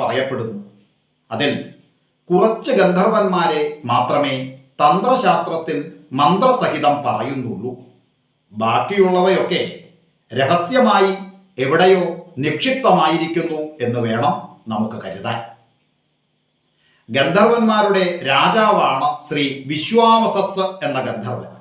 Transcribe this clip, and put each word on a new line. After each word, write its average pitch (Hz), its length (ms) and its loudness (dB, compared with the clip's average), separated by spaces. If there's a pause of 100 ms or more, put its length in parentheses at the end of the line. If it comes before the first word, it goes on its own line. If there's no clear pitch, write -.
പറയപ്പെടുന്നു. 120 560 -4 (800)
അതിൽ 139 180 0 (760)
കുറച്ച് 208 500 2
ഗന്ധർവന്മാരെ 180 840 2 (300)
മാത്രമേ 135 420 0 (480)
തന്ത്രശാസ്ത്രത്തിൽ 165 960 2 (420)
മന്ത്രസഹിതം 156 760 2 (120)
പറയുന്നുള്ളൂ. 117 640 -6 (880)
ബാക്കിയുള്ളവയൊക്കെ 180 1000 2 (800)
രഹസ്യമായി 190 720 2 (540)
എവിടെയോ 180 380 4 (400)
നിക്ഷിപ്തമായിരിക്കുന്നു 165 1160 0 (240)
എന്ന് 120 200 -2
വേണം 117 300 0 (380)
നമുക്ക് 110 320 -4
കരുതാൻ. 110 340 -8 (1800)
ഗന്ധർവന്മാരുടെ 202 880 4 (240)
രാജാവാണ് 151 800 2 (200)
ശ്രീ 147 160 -2 (260)
വിശ്വാവസസ് 220 960 2 (200)
എന്ന 131 200 -4
ഗന്ധർവൻ. - 440 -8 (100)